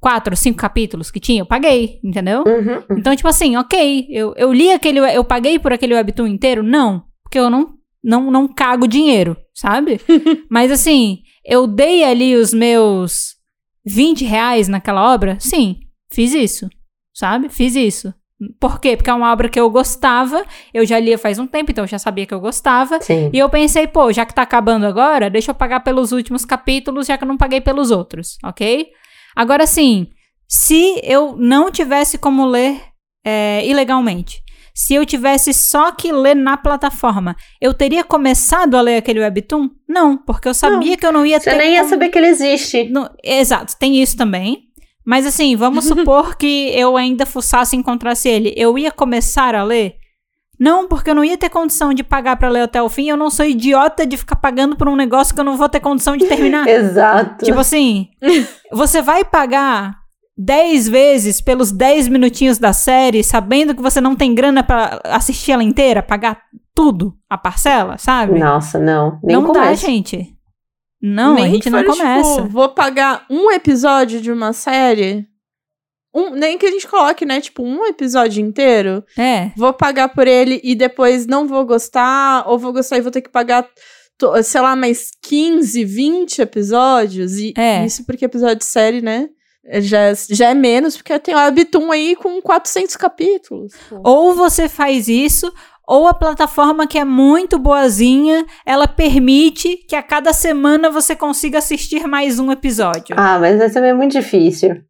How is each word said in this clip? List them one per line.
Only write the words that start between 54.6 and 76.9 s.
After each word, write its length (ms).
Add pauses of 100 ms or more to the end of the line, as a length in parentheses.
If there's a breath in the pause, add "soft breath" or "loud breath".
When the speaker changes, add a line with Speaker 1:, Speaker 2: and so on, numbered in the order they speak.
Speaker 1:
por 100
um 80
negócio 400
que 60
eu 40
não 120
vou 120
ter 120
condição 360
de 100
terminar. 400
Speaker 2:
<laughs> 40
Exato. 760
Speaker 1:
Tipo 140
assim, 520 (120)
Speaker 2:
<laughs> 500
Speaker 1:
você 300
vai 220
pagar 720 (440)
dez 480
vezes 520
pelos 320
dez 340
minutinhos 520
da 140
série, 520
sabendo 500
que 80
você 180
não 140
tem 180
grana 300
pra 400
assistir 480
ela 140
inteira, 360
pagar 420 (300)
tudo, 400 (160)
a 80
parcela, 600
sabe? 400
Speaker 2:
Nossa, 400
não. 460
Nem 100
Speaker 1:
Não 180
dá, 100
Speaker 2:
começa. 220
Speaker 1:
gente. 480 (720)
Não, 320
Speaker 3:
Nem 100
Speaker 1:
a 40
gente 160
Speaker 3:
que 60
Speaker 1:
não 100
Speaker 3:
for, 120
tipo, 120
Speaker 1:
começa. 400
Speaker 3:
vou 240
pagar 600
um 220
episódio 680
de 100
uma 220
série, 720 (880)
um, 160
nem 260
que 100
a 40
gente 160
coloque, 400